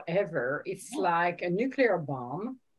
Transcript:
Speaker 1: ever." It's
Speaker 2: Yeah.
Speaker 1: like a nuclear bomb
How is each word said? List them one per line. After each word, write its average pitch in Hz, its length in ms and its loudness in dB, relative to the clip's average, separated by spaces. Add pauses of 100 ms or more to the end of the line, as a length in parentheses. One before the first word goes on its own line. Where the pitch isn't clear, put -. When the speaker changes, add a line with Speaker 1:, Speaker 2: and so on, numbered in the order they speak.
Speaker 1:
ever." 160 580 0
It's 190 280 -8
Speaker 2:
Yeah. 285 60 -2
Speaker 1:
like 175 420 2
a 180 80 -2
nuclear 226 480 4
bomb 143 640 -6 (200)